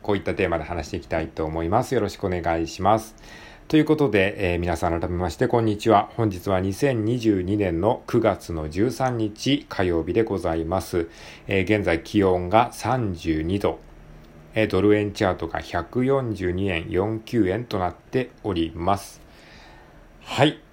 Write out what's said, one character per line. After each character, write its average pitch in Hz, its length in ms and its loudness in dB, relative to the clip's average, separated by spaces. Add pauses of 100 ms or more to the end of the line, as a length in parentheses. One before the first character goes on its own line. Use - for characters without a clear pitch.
こ 101 140 0
う - 20 0
い 95 40 -4
っ - 20 -14
た 95 120 -4
テ 92 120 0
ー - 20 0
マ 85 80 0
で 78 80 -4
話 85 220 -6
し - 60 -12
て 95 40 -6
い 85 60 -6
き - 40 -20
た 80 140 -2
い 80 80 -6
と 80 160 -6
思 80 180 -4
い 82 60 -2
ま 117 160 2
す。 135 100 -4
よ 117 60 2
ろ 101 80 0
し - 80 -8
く - 80 -10
お 98 60 0
願 85 320 0
い 80 40 -2
し - 140 -12
ま 101 180 4
す。 - 160 -10 (540)
と 156 80 2
い 151 60 6
う - 20 4
こ 156 100 4
と 147 160 2
で、 98 440 2
え - 20 0
ー、 - 20 0
皆 87 180 0
さ 87 140 0
ん 82 100 0
改 87 80 -4
め 87 80 -4
ま 87 140 -2
し - 60 -12
て 127 100 0
こ 120 140 2
ん 113 40 0
に 107 140 0
ち 113 120 0
は。 101 260 6
本 113 120 2
日 92 200 -4
は 95 100 2
二 95 140 0
千 120 320 0
二 123 160 -2
十 107 200 4
二 92 160 0
年 90 240 0
の 113 280 2
九 120 120 2
月 101 320 0
の 78 160 -6
十 95 220 0
三 127 260 -2
日 117 520 -2
火 - 160 -2
曜 85 180 0
日 78 100 -4
で 110 120 4
ご 98 140 -2
ざ 85 180 -2
い 82 80 -2
ま 90 160 0
す。 87 280 -4 (380)
え 98 140 2
ー、 - 20 2
現 101 220 2
在 82 180 0
気 101 220 2
温 90 240 2
が 113 240 4
三 110 420 -2
十 80 280 -2
二 92 180 -2
度。 87 180 0 (800)
え 110 80 4
ー、 101 40 0
ド 95 140 2
ル 104 140 6
円 104 160 0
チ 104 120 0
ャ 90 100 2
ー - 20 -6
ト 85 100 -8
が 80 140 -6
百 95 440 -4
四 131 300 0
十 90 160 -4
二 95 180 -2
円 85 220 -4
四 107 300 0
九 110 280 0
円 107 160 -2
と 107 140 -6
な 90 120 -2
っ - 40 -14
て - 380 -4 (100)
お 104 100 -4
り 82 220 -2
ま 90 240 0
す。 - 220 -16 (1040)
は - 220 2
い。 151 140 -2 (120)